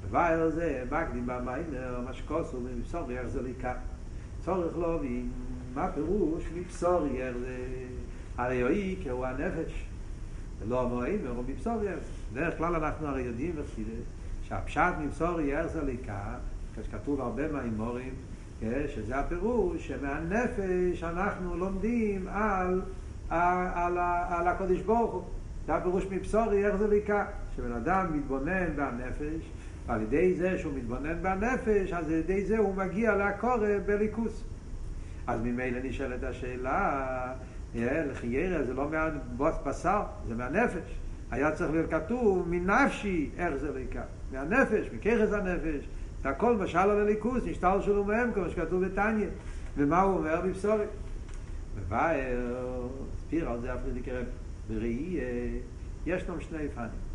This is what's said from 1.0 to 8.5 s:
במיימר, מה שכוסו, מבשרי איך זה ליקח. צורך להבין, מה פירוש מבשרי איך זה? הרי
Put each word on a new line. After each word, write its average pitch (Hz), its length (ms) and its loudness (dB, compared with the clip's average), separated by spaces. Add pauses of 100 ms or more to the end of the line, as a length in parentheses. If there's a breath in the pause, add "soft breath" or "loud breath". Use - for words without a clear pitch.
במיימר, 127 800 -4
מה 127 80 -6
שכוסו, 160 460 -4
מבשרי 123 600 -4
איך 120 80 -4
זה 123 140 -2
ליקח. 127 340 -4 (720 loud breath)
צורך 170 300 0
להבין, 143 520 0 (440)
מה 160 220 -2
פירוש 160 480 2 (120)
מבשרי 165 680 2
איך 127 160 -4
זה? 127 200 -4 (800 loud breath)
הרי 123 240 2